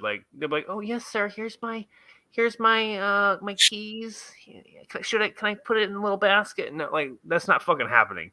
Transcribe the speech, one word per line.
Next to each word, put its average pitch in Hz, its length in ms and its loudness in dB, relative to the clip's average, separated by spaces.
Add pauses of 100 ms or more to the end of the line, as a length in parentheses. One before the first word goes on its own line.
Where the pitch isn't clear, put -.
Like, 104 220 -4 (120)
they'll 143 120 -6
be 147 80 -2
like, 151 120 -2
Oh, 202 120 -6
yes, 233 260 -6
sir. 208 220 -2
Here's 220 340 -10
my, 226 240 -8 (440)
here's 233 300 0
my, 220 380 2
uh, 202 420 2
my 202 140 -8
keys. 214 760 -6 (140)
Can - 560 -16
I, - 20 -12
should 220 200 0
I, 208 80 0
can - 180 -4
I 208 60 0
put 214 240 -2
it 214 100 2
in 202 80 -8
a 202 60 -6
little 202 140 0
basket? 202 560 2
No, 151 200 -6
like, 147 200 -2 (120)
that's 165 240 0
not 175 140 6
fucking 165 260 2
happening. 101 440 4